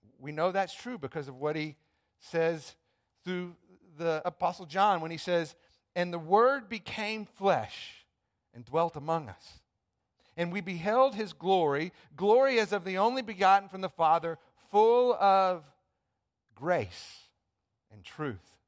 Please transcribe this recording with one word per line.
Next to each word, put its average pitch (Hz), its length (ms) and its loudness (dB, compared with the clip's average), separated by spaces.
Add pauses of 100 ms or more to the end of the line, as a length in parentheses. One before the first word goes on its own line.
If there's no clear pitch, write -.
(180)
We 135 140 -12
know 165 220 0
that's 190 200 -2
true 247 240 -12
because 143 300 -10
of 131 80 -16
what 151 220 -4
he 151 180 -8 (460)
says 165 540 -4 (500)
through 180 320 -8 (400)
the 160 260 -2
Apostle 175 440 -4
John 190 340 2
when 160 100 -8
he 165 60 -10
says, 170 360 -2 (400)
"And 175 200 -4
the 170 40 -6
Word 214 520 2
became 214 560 -8
flesh - 800 -4 (480)
and 120 100 -20
dwelt 160 320 -2
among 156 320 -6
us. - 320 -20 (800)
And 170 160 -4
we 202 80 -6
beheld 208 520 0
his 202 200 -8
glory, 165 580 0 (240)
glory 233 420 4
as 208 140 0
of 190 140 -2
the 185 140 -4
only 240 220 2
begotten 196 460 2
from 190 140 -12
the 190 80 -4
Father, 165 500 0 (320)
full 233 440 6
of 190 500 4 (880)
grace 135 680 -4 (680)
and 104 140 -20
truth. 123 640 -10